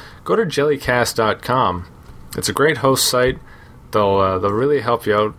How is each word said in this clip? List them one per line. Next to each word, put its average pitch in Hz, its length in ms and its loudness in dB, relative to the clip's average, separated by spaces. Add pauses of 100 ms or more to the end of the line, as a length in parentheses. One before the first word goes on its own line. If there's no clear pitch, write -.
(240)
go 190 140 0
to 226 60 4
jellycast 139 720 0
dot 107 260 0
com. 101 440 0 (520)
It's - 100 -4
a 107 60 -2
great 147 240 2
host 135 320 2
site. 127 280 0 (540)
They'll, 101 240 2
uh, 95 240 2
they'll 101 120 0
really 135 280 0
help 117 260 -2
you 107 100 2
out. 107 240 0